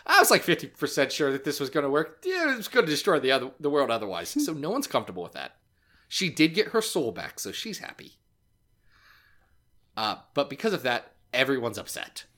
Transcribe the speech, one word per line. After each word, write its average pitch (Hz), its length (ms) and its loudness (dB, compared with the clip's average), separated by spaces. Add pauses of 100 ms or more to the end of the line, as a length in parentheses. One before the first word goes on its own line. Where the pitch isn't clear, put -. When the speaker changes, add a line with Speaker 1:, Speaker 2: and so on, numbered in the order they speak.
Speaker 1:
"I 381 140 6
was, - 100 8
like, 196 140 6
fifty 160 240 0
percent - 440 0
sure 139 200 2
that 135 120 -4
this 143 160 -2
was 135 100 -2
gonna 143 200 0
work. 151 340 -2
Yeah, 349 280 0
it 247 40 0
was 208 120 -8
gonna 226 180 4
destroy 151 320 2
the 131 140 2
other, 135 180 0 (100)
the 143 100 0
world 139 200 4
otherwise." 98 420 -2
Speaker 2:
Hmm. 294 80 0
Speaker 1:
So 285 120 -2
no 151 180 -6
one's 254 160 -4
comfortable 92 380 -4
with 80 80 -16
that. 67 240 -10 (520)
She 180 220 -2
did 160 240 2
get - 140 0
her 226 120 0
soul 139 300 -2
back, - 300 -10
so 98 100 -8
she's - 280 -10
happy. - 400 -18 (1800)
Uh, 107 200 0 (180)
but 139 160 0
because 220 220 -2
of 139 100 -2
that, 123 300 -2 (200)
everyone's 123 460 2
upset. - 460 -12 (140)